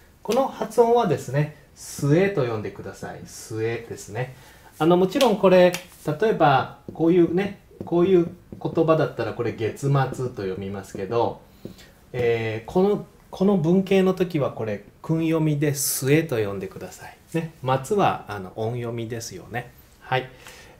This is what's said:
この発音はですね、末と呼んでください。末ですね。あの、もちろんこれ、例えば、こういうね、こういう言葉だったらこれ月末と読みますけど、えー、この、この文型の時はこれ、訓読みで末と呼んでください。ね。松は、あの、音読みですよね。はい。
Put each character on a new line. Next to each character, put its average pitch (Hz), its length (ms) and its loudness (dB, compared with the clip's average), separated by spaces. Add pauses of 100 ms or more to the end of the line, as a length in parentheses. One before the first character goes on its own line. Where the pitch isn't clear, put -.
(240)
こ 220 100 -2
の 262 140 2
発 - 320 -4
音 233 160 6
は 233 100 4
で 147 100 2
す - 120 -10
ね、 147 260 0 (220)
末 170 540 2
と 135 140 0
呼 117 120 -2
ん 104 60 -6
で 98 100 -6
く - 100 -16
だ 95 100 -12
さ 143 220 -12
い。 151 100 -16
末 113 640 -6
で - 100 -10
す - 100 -16
ね。 104 260 -8 (460)
あ 156 40 2
の、 175 120 6
も 185 100 4
ち 269 140 -2
ろ 247 100 6
ん 196 60 2
こ 190 120 4
れ、 180 240 8 (480)
例 220 100 2
え - 20 2
ば、 131 460 2 (140)
こ 160 140 0
う 170 60 4
い 180 80 6
う 165 120 4
ね、 196 280 -2 (240)
こ 170 160 0
う 175 40 4
い 185 160 6
う 170 120 -2 (280)
言 160 240 0
葉 160 120 6
だ 143 100 2
っ - 80 -8
た 117 100 -4
ら 107 100 -4
こ - 100 -4
れ - 80 -2
月 - 300 -4
末 139 80 0
と 131 520 -2
読 92 160 -6
み 98 120 -8
ま 98 120 -10
す - 140 -16
け 98 100 -8
ど、 113 340 -2 (720)
え 113 540 -2
ー、 - 60 -16
こ 185 100 2
の、 202 240 0 (240)
こ - 160 -2
の 202 100 4
文 175 260 4
型 190 200 4
の 185 100 4
時 175 280 -2
は 117 100 -2
こ 113 160 -8
れ、 101 180 -6 (160)
訓 160 220 -2
読 160 180 0
み 151 180 0
で 147 160 0
末 139 500 0
と 123 120 -4
呼 104 160 -2
ん 98 80 -6
で 95 80 -8
く - 100 -14
だ 92 140 -12
さ - 140 -18
い。 - 100 -20 (160)
ね。 165 300 -4
松 131 320 -2
は、 135 340 0
あ 101 100 -8
の、 92 180 -12
音 113 180 -4
読 120 180 -6
み 117 160 -6
で 113 140 -8
す - 120 -12
よ - 160 -16
ね。 123 220 -10 (280)
は - 180 -2
い。 131 100 -6 (520)